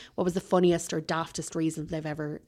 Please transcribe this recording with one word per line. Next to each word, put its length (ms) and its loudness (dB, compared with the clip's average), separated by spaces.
what 100 0
was 100 0
the 60 -2
funniest 540 4
or 80 -2
daftest 520 -4
reason 320 -2
they've 200 -4
ever, 420 -6